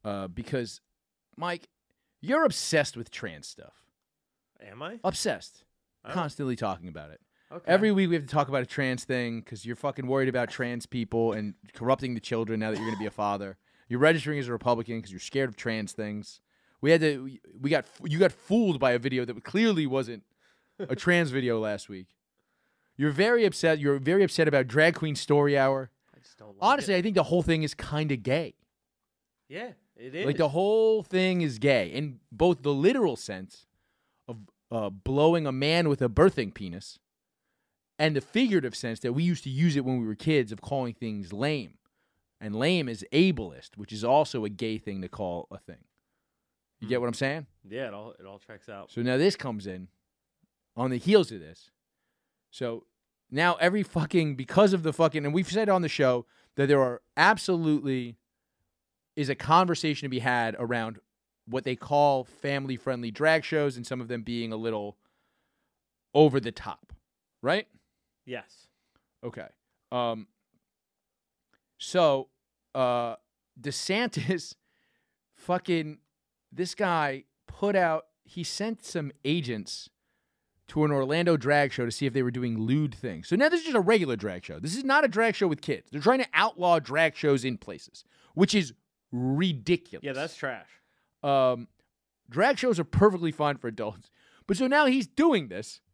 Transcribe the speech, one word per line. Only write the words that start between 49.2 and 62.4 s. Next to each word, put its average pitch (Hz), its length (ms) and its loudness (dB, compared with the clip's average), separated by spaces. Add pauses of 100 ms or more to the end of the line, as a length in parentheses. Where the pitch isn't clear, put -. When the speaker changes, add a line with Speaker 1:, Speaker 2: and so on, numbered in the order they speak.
Speaker 1:
comes 107 320 -8
in 92 220 -12 (880)
on 127 140 -2
the 123 80 -2
heels 185 340 4
of 98 80 -12
this. 78 300 -20 (840)
So 117 340 -8 (440)
now 170 260 2
every 185 260 2
fucking, 156 540 0
because 185 360 4
of 175 120 -2
the 156 80 0
fucking, 156 320 2
and 147 100 -2
we've 180 160 -2
said 208 180 0
on 185 140 2
the 156 60 -2
show 127 380 2 (280)
that 139 120 2
there 139 140 6
are 123 220 0 (140)
absolutely 151 1000 2 (1000)
is 139 120 -2
a 139 60 -2
conversation 160 720 2
to - 40 -6
be 123 100 -4
had 117 400 0
around 113 400 -4 (440)
what 123 200 -6
they 131 100 -4
call 143 480 2
family-friendly 131 880 -6